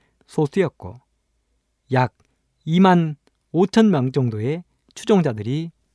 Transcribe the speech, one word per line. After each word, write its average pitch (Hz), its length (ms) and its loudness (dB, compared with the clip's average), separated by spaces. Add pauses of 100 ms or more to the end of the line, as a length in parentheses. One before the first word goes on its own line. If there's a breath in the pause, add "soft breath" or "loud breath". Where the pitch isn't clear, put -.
(260)
소수였고 143 760 -4 (920)
약 127 220 0 (500)
이만 170 520 2 (340)
오천 208 400 2
명 135 220 0
정도의 127 500 -4 (320)
추종자들이 151 760 -2 (220)